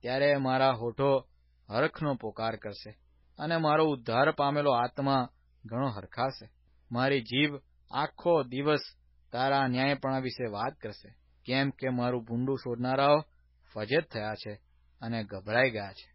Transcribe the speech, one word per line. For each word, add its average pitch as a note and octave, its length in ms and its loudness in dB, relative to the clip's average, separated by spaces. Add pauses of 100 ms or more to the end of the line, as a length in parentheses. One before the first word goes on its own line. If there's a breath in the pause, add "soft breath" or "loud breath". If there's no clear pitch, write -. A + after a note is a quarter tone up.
ત્યારે C3+ 320 2
મારા C3 440 4
હોઠો A#2+ 300 0 (580)
હરખનો C#3+ 460 0
પોકાર A2+ 420 -6
કરશે G#2+ 360 -12 (460)
અને D#3 200 -2
મારો D#3 280 4
ઉદ્ધાર B2+ 460 2
પામેલો C#3+ 400 2
આત્મા B2+ 580 0 (340)
ઘણો A#2+ 240 -4
હરખાશે. A2+ 580 -6 (440)
મારી B2+ 400 0
જીભ C#3+ 240 2 (360)
આખો D#3 520 0
દિવસ C#3 420 0 (480)
તારા C3+ 360 2
ન્યાયપણા C3+ 580 0
વિશે B2 240 -4
વાત G#2+ 240 -4
કરશે, - 360 -14 (360)
કેમ C3+ 240 0
કે C3 180 -6
મારું B2 360 -2
ભૂંડું B2 340 -2
શોધનારાઓ C3 600 2 (560)
ફજેત A#2+ 340 0
થયા G#2+ 340 -6
છે G#2 100 -10 (500)
અને A#2 220 -4
ગભરાઈ G#2 460 0
ગયા G2+ 220 -8
છે. - 220 -20